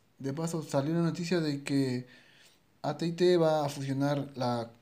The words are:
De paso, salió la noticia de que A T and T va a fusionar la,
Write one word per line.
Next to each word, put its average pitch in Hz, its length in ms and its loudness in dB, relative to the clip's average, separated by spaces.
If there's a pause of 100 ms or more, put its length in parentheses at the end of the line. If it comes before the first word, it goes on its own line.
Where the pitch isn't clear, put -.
(180)
De 135 140 -6
paso, 165 300 -4
salió 147 320 0
la 170 80 2
noticia 170 380 0
de 143 220 -2
que 131 460 0 (760)
A 151 140 -4
T 165 80 -4
and 170 120 -2
T 180 200 6
va 156 300 4
a - 20 -2
fusionar 139 680 -2
la, 120 360 -2 (120)